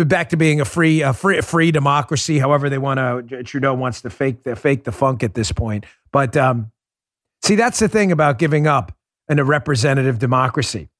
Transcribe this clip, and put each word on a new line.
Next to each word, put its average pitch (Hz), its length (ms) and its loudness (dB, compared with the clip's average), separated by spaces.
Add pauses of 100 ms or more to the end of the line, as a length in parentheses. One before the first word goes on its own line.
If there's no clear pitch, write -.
back 170 240 0
to 170 80 -2
being 151 240 2
a 135 40 0
free, 160 360 0
a 135 100 2
free, 190 280 0
a - 20 0
free 165 300 2
democracy, 147 680 0
however 139 320 2
they 139 80 -4
wanna, 131 460 -2
Tr-, 123 180 -12
Trudeau 135 320 -2
wants 127 280 -4
to 123 100 -10
fake 135 320 -4
the, 123 120 -6
fake 139 280 0
the - 80 -8
funk 131 320 0
at 113 100 -2
this 113 180 -2
point. 107 360 -4 (240)
But, 135 260 2
um, 123 340 0 (720)
see, 202 140 2
that's 233 240 2
the - 80 2
thing 202 240 2
about 147 260 2
giving 151 300 2
up 131 280 0 (320)
in 147 120 2
a 143 40 2
representative 135 760 0
democracy. 123 680 -2 (100)